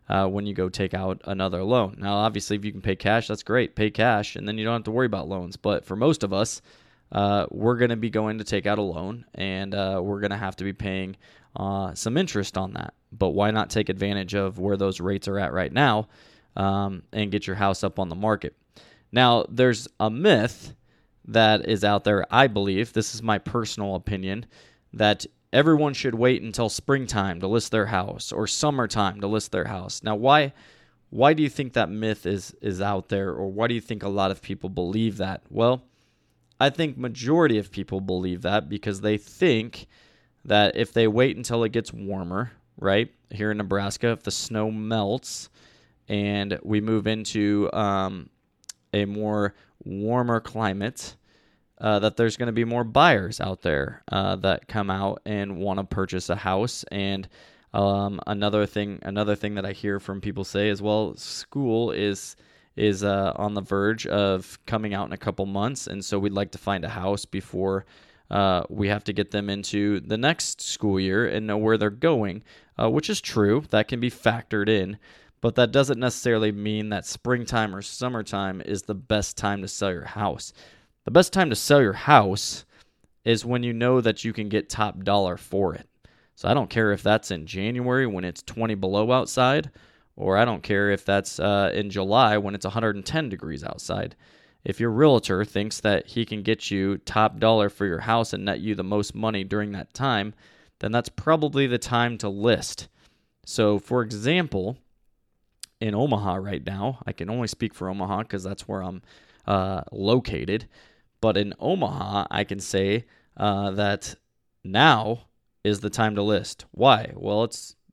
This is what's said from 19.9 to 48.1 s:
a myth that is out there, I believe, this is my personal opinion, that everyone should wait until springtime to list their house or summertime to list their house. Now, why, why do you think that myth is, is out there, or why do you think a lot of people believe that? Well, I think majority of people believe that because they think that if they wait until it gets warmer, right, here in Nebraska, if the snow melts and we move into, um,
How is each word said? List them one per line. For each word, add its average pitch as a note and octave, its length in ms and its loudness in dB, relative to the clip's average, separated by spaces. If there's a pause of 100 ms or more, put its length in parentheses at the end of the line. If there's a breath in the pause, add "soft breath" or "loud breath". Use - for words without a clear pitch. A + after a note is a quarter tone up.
a A2 100 2
myth B2 640 2 (520)
that A2 420 4
is G#2 160 2
out G#2 200 4
there, G2+ 260 4
I C3 180 6
believe, G2+ 460 0
this A2 220 -2
is A2+ 80 -12
my G#2+ 160 2
personal G#2 560 -4
opinion, F#2+ 500 -4 (480 soft breath)
that G#2 320 2 (280)
everyone D3 400 6
should B2+ 200 -4
wait B2 280 2
until A2+ 260 -2
springtime G#2 720 -2
to F#2+ 80 -2
list A2 240 0
their G#2+ 140 2
house G2 480 -4
or G#2 120 -2
summertime G#2+ 760 0
to G2 60 -2
list G#2+ 260 -2
their F#2+ 120 -2
house. G2 380 -8
Now, G#2+ 120 -2
why, C#3 360 4 (580 soft breath)
why C#3 240 6
do D#3 80 0
you C#3+ 80 2
think C3 240 -6
that G2+ 160 2
myth G#2+ 360 -2
is, F#2 360 -4
is F#2+ 200 -2
out G2+ 260 -2
there, G2 220 -2
or E2+ 180 -4
why G#2 200 0
do A#2+ 60 0
you A2+ 80 -4
think G#2+ 220 -8
a G2+ 60 -4
lot G2 200 0
of G2 120 -6
people F#2 280 -8
believe G2+ 480 0
that? F#2+ 320 -4
Well, A#2+ 340 2 (760)
I C#3 100 4
think C#3 280 -2
majority B2 600 2
of G2 120 -6
people G2 300 -6
believe F#2 400 -4
that F#2 260 0
because G2+ 340 -6
they G#2+ 160 2
think A#2 720 0 (560 soft breath)
that G#2 320 4
if A#2 160 0
they A2+ 160 4
wait A#2+ 300 2
until A#2 260 -2
it A2 80 0
gets A#2 220 -2
warmer, G2 580 -6 (260)
right, G2 340 2 (180)
here G#2 220 -2
in G#2 60 -2
Nebraska, G2 520 -2
if A2+ 140 -4
the G2 80 -4
snow A2 400 -2
melts A2 800 -4 (600 soft breath)
and G2+ 540 -2
we G#2 180 0
move G#2+ 240 0
into, G#2 680 0
um, F#2+ 560 -2 (640)